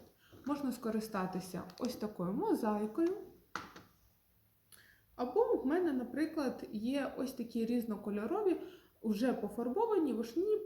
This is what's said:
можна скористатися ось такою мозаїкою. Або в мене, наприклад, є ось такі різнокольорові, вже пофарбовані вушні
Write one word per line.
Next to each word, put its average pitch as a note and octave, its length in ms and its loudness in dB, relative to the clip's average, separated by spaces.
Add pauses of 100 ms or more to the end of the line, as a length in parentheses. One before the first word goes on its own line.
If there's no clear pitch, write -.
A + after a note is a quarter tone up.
(460)
можна C#4 260 -2
скористатися F#3 880 -4 (160)
ось - 180 -2
такою F#3+ 360 -4
мозаїкою. C4 840 2 (2000)
Або G#4+ 400 4
в C4 100 2
мене, E4 260 4
наприклад, C4+ 800 0
є B3+ 460 0
ось B3+ 140 -2
такі A3+ 340 -2
різнокольорові, A#3 960 0 (420)
вже A3+ 300 2
пофарбовані C#4 800 2
вушні E4 540 0